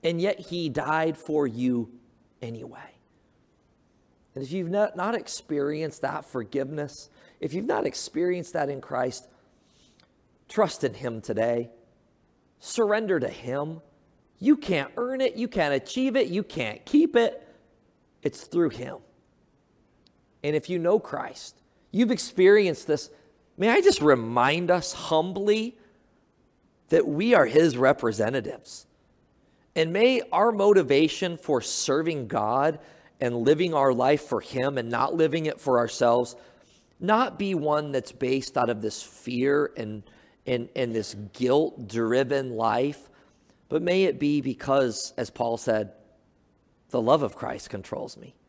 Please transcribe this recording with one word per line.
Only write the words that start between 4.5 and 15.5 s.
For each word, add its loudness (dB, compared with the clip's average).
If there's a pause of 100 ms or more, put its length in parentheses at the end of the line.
you've -6
not, 0
not -4
experienced -6
that -6
forgiveness, -8 (320)
if -6
you've -4
not -2
experienced -4
that -2
in -8
Christ, -6 (1200)
trust 0
in 0
him -8
today. -2 (920)
Surrender 0
to -4
him. -8 (580)
You 4
can't -4
earn -4
it. 0
You -4
can't 0